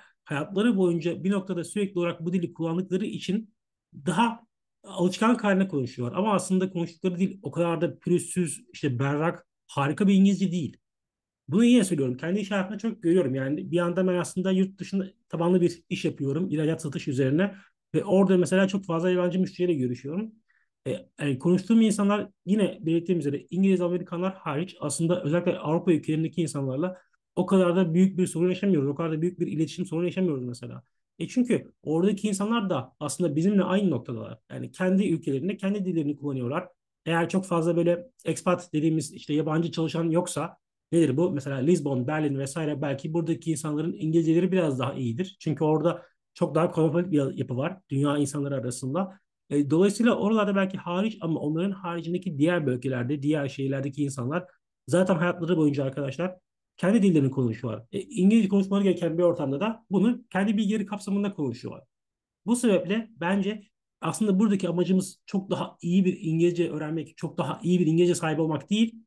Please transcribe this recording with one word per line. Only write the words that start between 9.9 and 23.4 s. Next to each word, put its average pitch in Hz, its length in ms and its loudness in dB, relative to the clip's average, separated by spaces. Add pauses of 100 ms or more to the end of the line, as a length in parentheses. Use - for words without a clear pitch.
bir 196 60 6
İngilizce 190 380 4
değil. 170 260 -6 (680)
Bunu 208 180 4
yine 240 180 6
söylüyorum. 131 340 -2
Kendi 180 220 -2
iş 196 120 -4
hayatımda 202 280 -2
çok 226 240 -6
görüyorum. 170 320 2
Yani 135 360 -4
bir 175 80 2
anda 175 280 0
ben 185 80 2
aslında 180 360 -2
yurt 190 280 0
dışında 196 260 -4 (240)
tabanlı 170 320 2
bir 170 280 0
iş 185 160 -4
yapıyorum. 147 440 -2
İhracat 156 320 0
satış 151 260 -6
üzerine. 143 480 2 (400)
Ve 156 80 0
orada 190 340 4
mesela 185 300 4
çok 190 180 -4
fazla 165 240 0
yabancı 180 300 2
müşteriyle 180 340 0
görüşüyorum. 143 580 -4 (560)
E, - 40 -2 (280)
yani 143 200 -2
konuştuğum 185 420 4
insanlar 202 480 2 (160)
yine 196 360 2
belirttiğim 170 380 0
üzere 139 300 -2